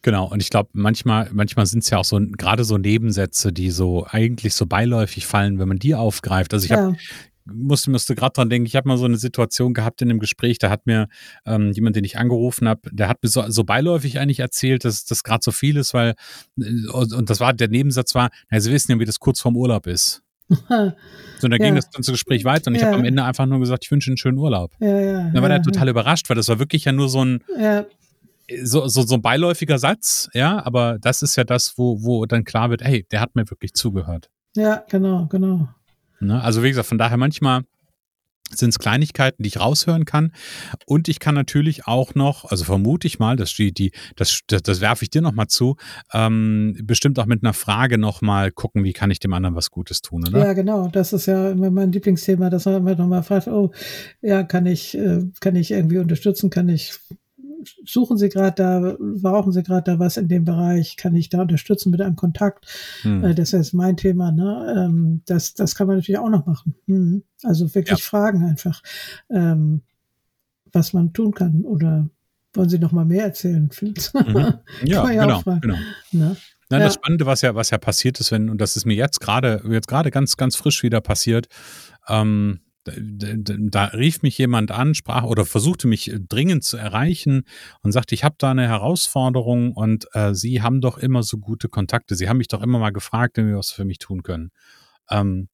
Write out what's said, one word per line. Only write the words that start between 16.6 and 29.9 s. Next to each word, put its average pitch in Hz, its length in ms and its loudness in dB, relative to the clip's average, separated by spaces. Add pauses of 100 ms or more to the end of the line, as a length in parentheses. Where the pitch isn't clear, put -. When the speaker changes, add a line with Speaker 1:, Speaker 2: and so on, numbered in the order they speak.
Speaker 1:
und, 120 200 0
und 113 160 -2
das 110 120 2
war, 123 120 2
der 117 160 0
Nebensatz 127 460 0
war, 123 160 2 (180)
„Na, 113 100 2
Sie 107 140 2
wissen 139 200 2
ja, 117 80 4
wie 113 40 2
das 110 140 -4
kurz - 220 0
vorm 120 160 0
Urlaub 120 300 0
ist.“ - 360 -2 (260)
Speaker 2:
<laughs> 202 460 2 (460)
Speaker 1:
So, 127 60 0
und 117 60 4
da 120 60 4
ging 214 100 6
Speaker 2:
Ja. - 80 6
Speaker 1:
das - 140 -2
ganze 127 220 -4
Gespräch 120 320 0
weiter 139 240 2
und 120 60 2
ich 117 80 2
hab 220 100 4
Speaker 2:
Ja. 196 60 2
Speaker 1:
am - 60 2
Ende 131 200 2
einfach 127 220 0
nur 135 140 2
gesagt, 127 240 -2
„Ich - 60 -8
wünsche 143 180 2
Ihnen 131 40 0
einen 127 60 -2
schönen 131 200 0
Urlaub.“ 110 420 0
Speaker 2:
Ja, 214 80 2
ja, 196 380 0
Speaker 1:
Und 165 80 0
dann - 80 4
war 190 80 4
Speaker 2:
ja, - 60 4
Speaker 1:
der - 20 4
Speaker 2:
ja. 175 40 2
Speaker 1:
total 160 260 2
überrascht, 120 400 0
weil 120 80 0
das 110 120 0
war 113 100 2
wirklich 143 260 -2
ja 143 80 0
nur 135 160 0
so 131 160 0
ein, 127 180 0 (160)
Speaker 2:
Ja. 208 280 0 (800)
Speaker 1:
so, 131 240 2
so, 127 140 2
so 120 120 2
ein 113 80 0
beiläufiger 151 560 0
Satz, - 560 -2